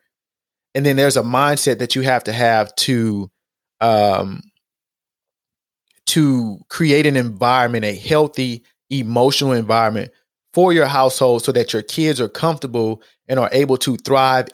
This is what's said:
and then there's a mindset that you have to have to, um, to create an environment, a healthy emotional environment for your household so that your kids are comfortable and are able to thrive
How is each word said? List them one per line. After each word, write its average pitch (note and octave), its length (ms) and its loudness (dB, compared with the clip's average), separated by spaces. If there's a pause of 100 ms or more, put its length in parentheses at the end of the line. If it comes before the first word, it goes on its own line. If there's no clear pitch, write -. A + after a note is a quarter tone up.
(720)
and C#3 120 -2
then C#3 100 2
there's C3+ 220 2
a A#2 60 2
mindset C3 560 0
that B2 160 -4
you C3 60 -2
have B2+ 240 0
to A2 80 -6
have A2+ 420 0
to, A2 540 -2 (520)
um, G2+ 600 2 (1700)
to B2+ 520 0 (100)
create D3+ 360 2
an C#3 120 2
environment, A#2+ 680 0
a G2+ 100 -4
healthy C3 680 -2 (260)
emotional C3 640 0
environment A2 600 0 (420)
for F3+ 180 4
your D#3+ 140 2
household C3 580 0
so C3+ 80 0
that A#2+ 220 0
your A2 80 -4
kids D#3 400 -2
are A2 80 -4
comfortable A#2+ 720 -4 (240)
and C3 120 0
are A#2 120 0
able C3+ 240 2
to B2 220 -2
thrive C3 560 0